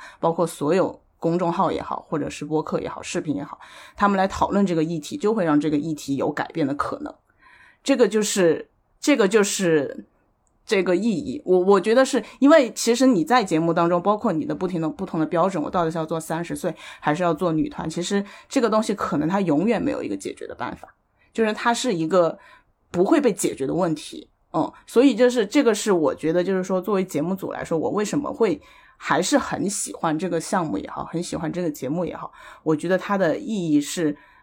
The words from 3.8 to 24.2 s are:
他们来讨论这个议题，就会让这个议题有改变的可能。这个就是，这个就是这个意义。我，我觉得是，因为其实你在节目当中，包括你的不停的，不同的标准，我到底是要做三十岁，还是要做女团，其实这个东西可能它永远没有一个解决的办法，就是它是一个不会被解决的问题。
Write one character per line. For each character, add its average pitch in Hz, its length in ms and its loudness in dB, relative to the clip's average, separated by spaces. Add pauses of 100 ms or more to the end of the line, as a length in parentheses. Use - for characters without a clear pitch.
他 202 120 2
们 202 80 2
来 190 120 2
讨 - 240 -2
论 202 120 2
这 175 120 0
个 160 80 2
议 165 160 -4
题， - 180 -10
就 208 160 0
会 214 100 0
让 151 160 2
这 156 120 0
个 151 60 0
议 156 180 -4
题 139 200 -6
有 110 160 -2
改 - 200 -6
变 151 160 -2
的 139 80 -4
可 - 240 -6
能。 - 120 -12 (720)
这 277 140 2
个 226 100 6
就 214 140 0
是， 180 480 2 (300)
这 285 180 2
个 214 100 4
就 208 160 4
是 165 600 0 (600)
这 196 160 2
个 180 140 2
意 196 80 -2
义。 180 400 -2
我， 185 160 4
我 190 220 6
觉 214 120 0
得 262 120 6
是， 254 180 0 (160)
因 269 100 6
为 294 220 6
其 - 240 0
实 254 100 4
你 196 200 4
在 240 180 4
节 170 160 0
目 165 140 2
当 170 160 2
中， 175 120 2
包 202 140 2
括 208 160 -2
你 160 140 -2
的 151 100 -4
不 185 100 -4
停 180 140 -4
的， 160 80 -2
不 156 180 -6
同 175 140 -4
的 156 60 2
标 170 240 2
准， 180 120 -4
我 - 80 -6
到 180 140 0
底 160 80 0
是 170 60 -6
要 160 80 -4
做 165 120 -4
三 160 280 -6
十 151 100 -8
岁， 175 180 -4 (280)
还 151 120 0
是 175 80 -2
要 170 120 2
做 170 180 0
女 156 160 0
团， - 220 -8
其 170 120 -6
实 202 220 -2 (240)
这 277 140 0
个 226 80 2
东 214 120 4
西 220 140 -2
可 - 220 -2
能 151 100 0
它 196 140 0
永 165 240 2
远 214 160 0
没 85 100 -2
有 64 100 -6
一 - 60 -8
个 101 80 -6
解 - 180 -10
决 - 140 -14
的 - 80 -14
办 - 180 -8
法， - 220 -18 (380)
就 226 100 0
是 214 80 2
它 240 220 0
是 233 200 0
一 160 140 0
个 170 320 4 (500)
不 180 140 2
会 311 160 4
被 247 140 4
解 131 200 -2
决 135 140 -4
的 147 60 -4
问 165 200 0
题。 - 360 -10 (240)